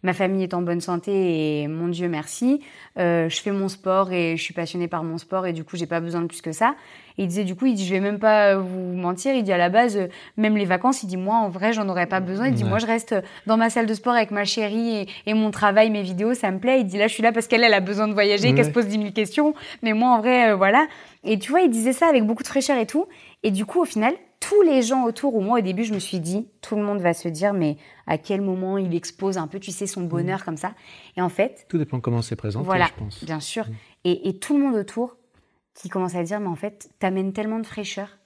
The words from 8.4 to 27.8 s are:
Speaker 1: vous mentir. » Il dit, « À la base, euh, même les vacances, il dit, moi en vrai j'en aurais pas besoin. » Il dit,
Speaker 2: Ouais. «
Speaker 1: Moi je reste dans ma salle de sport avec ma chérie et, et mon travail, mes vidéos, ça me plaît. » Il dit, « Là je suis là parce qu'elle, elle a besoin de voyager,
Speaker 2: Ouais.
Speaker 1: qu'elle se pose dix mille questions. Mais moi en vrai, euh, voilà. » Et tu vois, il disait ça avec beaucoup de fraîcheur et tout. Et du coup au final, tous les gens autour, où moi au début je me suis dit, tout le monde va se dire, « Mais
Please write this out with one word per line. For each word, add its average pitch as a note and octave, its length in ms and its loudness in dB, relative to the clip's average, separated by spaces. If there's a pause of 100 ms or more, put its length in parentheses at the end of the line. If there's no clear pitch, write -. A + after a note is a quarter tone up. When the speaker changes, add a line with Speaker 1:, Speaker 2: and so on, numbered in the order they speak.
Speaker 1:
vous F#3 380 -4
mentir. » F3+ 420 -2
Il A#3+ 60 0
dit, « G3 100 0
À F3+ 60 2
la F3 100 4
base, G#3+ 300 4
euh, F#3 80 0 (320)
même G#3+ 180 4
les G3+ 80 2
vacances, F#3 380 0
il G#3+ 40 -10
dit, F#3 120 -6
moi G3 180 -2
en G#3+ 140 2
vrai G3 240 0
j'en G#3+ 120 -2
aurais F3+ 200 0
pas F#3 140 -2
besoin. » G3 280 -4
Il C4 60 0
dit, A2+ 100 0
Speaker 2:
Ouais. « - 60 0
Speaker 1:
Moi G3+ 80 0
je A3+ 80 -2
reste A3+ 280 -2 (320)
dans A3 120 4
ma A3+ 100 4
salle A3+ 160 0
de A3 80 -2
sport A#3+ 220 -2
avec A3 160 2
ma G3+ 160 -2
chérie A3 560 -2
et, G3 60 -10 (180)
et G#3+ 80 -2
mon G#3+ 160 2
travail, G#3+ 400 4
mes G#3 120 -2
vidéos, F#3 300 -2
ça A3+ 180 0
me F#3 100 -4
plaît. » B3+ 200 4
Il G#3 60 0
dit, « F#3 120 -6
Là G#3+ 100 4
je A3 40 -2
suis A3+ 100 -4
là A3+ 100 6
parce A3+ 140 -2
qu'elle, A#3 160 4
elle A3+ 120 8
a G3 60 4
besoin G#3 280 -2
de G#3 60 -4
voyager, G3+ 340 4
Speaker 2:
Ouais. C3 60 4
Speaker 1:
qu'elle C#3 100 6
se D3+ 60 0
pose A3 160 2
dix G#3 100 -2
mille G#3 160 -2
questions. A3 400 2 (300)
Mais A3+ 100 0
moi A#3+ 200 4
en A3+ 80 4
vrai, A#3+ 320 4
euh, G3 40 4
voilà. » G#3 300 6 (380)
Et G#3 140 2
tu G3 120 -8
vois, E4+ 100 6
il F4+ 80 6
disait A3+ 240 2
ça E4+ 140 2
avec C4 180 6
beaucoup A3 180 -2
de - 60 -10
fraîcheur C4+ 300 0
et G#3+ 80 0
tout. D#4+ 180 0 (380)
Et A3 80 0
du G3 160 -2
coup F4 160 0
au - 20 4
final, A#3 300 0 (260)
tous G#4 220 4
les D4 180 6
gens B3 240 2
autour, A#3 300 0
où G#3+ 80 2
moi A3+ 160 2
au - 20 4
début F#3+ 240 -2
je G#3+ 80 -4
me G3+ 60 -2
suis F3+ 200 -6
dit, F3+ 300 -4 (140)
tout - 120 -6
le G#3 80 0
monde G3+ 200 -2
va F3 100 4
se E3+ 160 -4
dire, « E3+ 240 0
Mais D#3 240 0 (300)